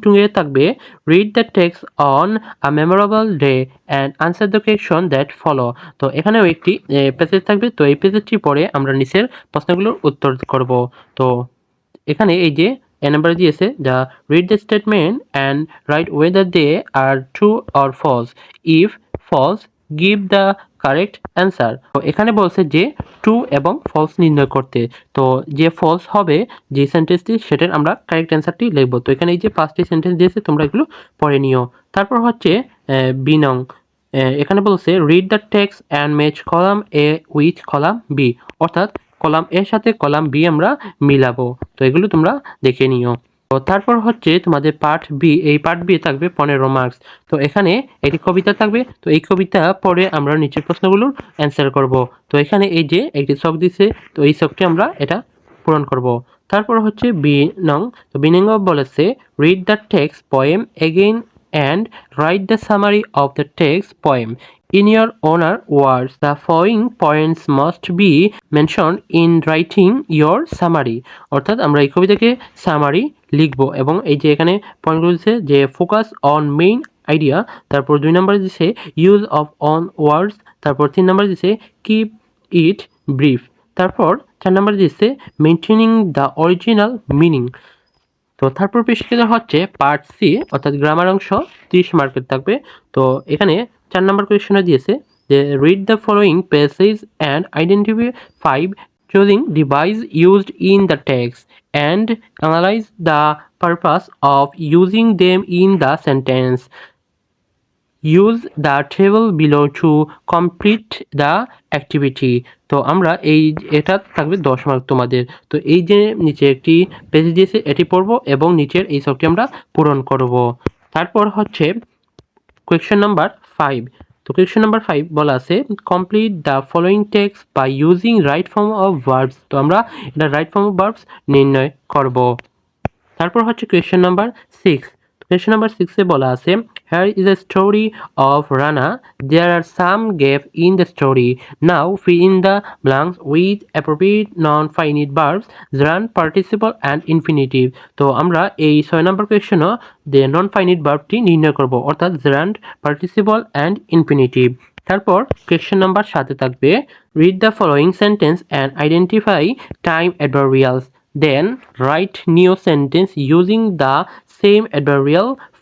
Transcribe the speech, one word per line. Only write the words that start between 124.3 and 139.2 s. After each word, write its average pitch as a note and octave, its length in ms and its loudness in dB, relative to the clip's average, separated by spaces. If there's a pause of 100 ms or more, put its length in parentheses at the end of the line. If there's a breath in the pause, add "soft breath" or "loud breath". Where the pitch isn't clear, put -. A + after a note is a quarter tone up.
কোয়েশ্চেন F#3 300 2
নাম্বার A3 180 2
ফাইভ D#3+ 320 -4
বলা D3 220 0
আছে, F3 300 -2 (220)
"Complete G3+ 560 -2
the C#3 160 -2
following F3+ 460 0
text G3+ 360 -2 (140)
by C3+ 300 0
using F3+ 360 2
right D3+ 240 0
form G#3 280 -2
of G3 260 0
verbs।" C3 360 0 (160)
তো C#3 80 -2
আমরা F3+ 300 0 (180 loud breath)
এটা D3+ 200 -4
right D3 240 -2
form G3+ 200 0
of G3 60 -4
verbs G3+ 240 -2 (280 loud breath)
নির্ণয় C#3 420 2 (180)
করব। B2+ 480 -2 (800)
তারপর F3+ 260 0
হচ্ছে A3+ 220 -6
কোয়েশ্চেন F3+ 340 0
নাম্বার F#3 300 0 (320 soft breath)
সিক্স। D3 260 0 (400)
কোয়েশ্চেন F3+ 240 0
নাম্বার A3 160 0
সিক্সে G3 360 -4
বলা C#3 240 0
আছে, B2+ 280 -2
"Here G3 580 -4
is F#3+ 140 0
a G3 120 2
story G#3 500 0 (300 loud breath)
of C#3 220 2 (160)
Rana। C#3+ 300 0 (380 soft breath)